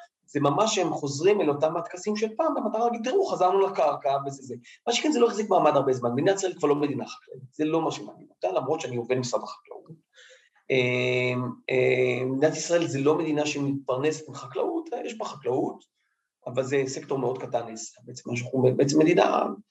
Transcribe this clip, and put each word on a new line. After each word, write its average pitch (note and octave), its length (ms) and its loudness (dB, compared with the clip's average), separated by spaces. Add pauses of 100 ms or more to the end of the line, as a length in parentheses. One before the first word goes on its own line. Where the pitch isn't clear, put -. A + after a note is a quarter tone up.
(260)
זה C#3+ 140 -4
ממש G3 340 4
שהם E3+ 200 0
חוזרים D#3 460 2
אל D3+ 100 4
אותם D#3 260 0
הטקסים F3+ 400 -6
של G#3+ 200 -2
פעם, D#4 180 0
במטרה A3 300 -2
להגיד, A3 200 -2
"תראו, F4 220 2
חזרנו F#3 340 2
לקרקע", D3 560 2 (100)
וזה C3+ 160 -10
זה. A#2+ 120 -12 (320)
מה A#3 60 2
שכן, D4+ 200 2
זה A#3+ 80 2
לא A#3+ 60 8
החזיק G#3 240 -2
מעמד D#3 260 6
הרבה C3+ 160 4
זמן, B2 200 0
מדינת E3+ 240 2
ישראל F3+ 220 -4
כבר D3+ 100 0
לא C#3+ 60 4
מדינה C#3 320 -2
חקלאית, - 360 -18 (100)
זה D3+ 120 -4
לא D#3+ 180 0
מה D3+ 80 -2
שמעניין - 400 -14
אותה, - 220 -6
למרות D3+ 280 -2
שאני B2+ 160 -6
עובד A#2+ 200 0
משרד A#2+ 260 -2
החקלאות. - 480 -16 (800)
אה, B2+ 640 0 (360)
אה, B2+ 540 2
מדינת C3+ 320 0
ישראל E3+ 300 0
זה C3+ 140 -4
לא D3 140 4
מדינה D3+ 320 0
שמתפרנסת C#3 840 -4
מחקלאות, - 600 -6 (160)
יש A3+ 140 -10
בה G#3 60 -8
חקלאות, - 600 -4 (640)
אבל B2+ 160 -2
זה C3+ 240 0
סקטור C3+ 320 -6
מאוד B2+ 240 -2
קטן, A#2 240 -4 (380)
בעצם, - 260 -14
מה A#2+ 60 -2
שאנחנו, B2 260 0 (140)
בעצם C#3+ 220 4
מדינה D#3 460 6 (260)